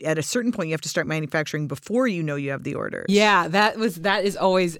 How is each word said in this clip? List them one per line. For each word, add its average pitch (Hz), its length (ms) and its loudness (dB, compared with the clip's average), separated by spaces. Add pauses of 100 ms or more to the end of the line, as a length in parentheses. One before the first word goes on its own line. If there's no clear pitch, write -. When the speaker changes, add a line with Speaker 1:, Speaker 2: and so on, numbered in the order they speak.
Speaker 1:
At 156 140 0
a 151 60 -2
certain 240 280 -2
point, 175 180 -4
you 160 40 -2
have 156 80 -4
to - 80 -8
start 165 160 -2
manufacturing 156 640 -4
before 214 400 -2
you 175 160 -2
know 151 140 -4
you 139 120 -4
have 139 140 -6
the 143 100 -6
orders. - 340 -6
Speaker 2:
Yeah, 202 420 4
that 208 280 2
was, 220 200 -2
that 196 280 0
is 202 100 0
always, 185 440 2